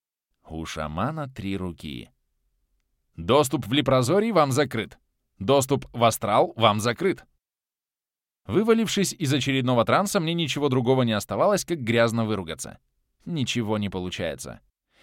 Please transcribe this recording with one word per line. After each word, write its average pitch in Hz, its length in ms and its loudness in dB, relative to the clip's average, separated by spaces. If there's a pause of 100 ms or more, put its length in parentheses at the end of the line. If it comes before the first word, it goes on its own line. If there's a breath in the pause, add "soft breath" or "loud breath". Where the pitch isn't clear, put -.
(480)
У 80 180 -8
шамана 98 640 -6
три 98 300 -6
руки. 82 520 -10 (1080)
"Доступ 131 520 0
в 110 60 -4
Лепрозорий 139 580 2
вам 151 200 2
закрыт. 123 460 -4 (420)
Доступ 135 540 2
в 117 100 -2
Астрал 113 520 2
вам 110 240 4
закрыт". 120 460 -2 (1200)
Вывалившись 214 680 2
из 143 200 -2
очередного 127 520 2
транса, 185 340 2
мне 160 140 -2
ничего 151 360 -2
другого 127 340 2
не 117 80 0
оставалось, 139 540 0
как 175 160 -4
грязно 117 440 2
выругаться. 98 540 -6 (460)
Ничего 120 520 -2
не 104 120 -4
получается. 90 720 -8 (420 soft breath)